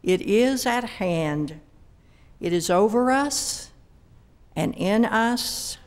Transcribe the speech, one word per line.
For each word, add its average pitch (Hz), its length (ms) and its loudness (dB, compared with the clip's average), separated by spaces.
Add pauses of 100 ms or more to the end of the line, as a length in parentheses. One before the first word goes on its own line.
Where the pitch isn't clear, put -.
it 185 180 2
is 247 460 2
at 240 160 0
hand. 156 760 -4 (800)
It 170 140 -2
is 170 160 0
over 220 420 4
us - 600 -2 (840)
and 160 200 -2
in 208 280 2
us. - 840 -2